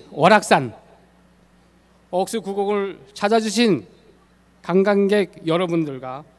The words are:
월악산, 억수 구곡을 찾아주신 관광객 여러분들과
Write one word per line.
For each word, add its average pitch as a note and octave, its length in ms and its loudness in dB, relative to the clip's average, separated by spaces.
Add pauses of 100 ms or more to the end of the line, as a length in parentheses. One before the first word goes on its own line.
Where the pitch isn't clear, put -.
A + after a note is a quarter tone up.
(120)
월악산, E3+ 640 2 (1400)
억수 F#3 300 -4
구곡을 G3 580 -4 (140)
찾아주신 G#3+ 720 0 (760)
관광객 G3 840 0
여러분들과 D3+ 800 -4 (140)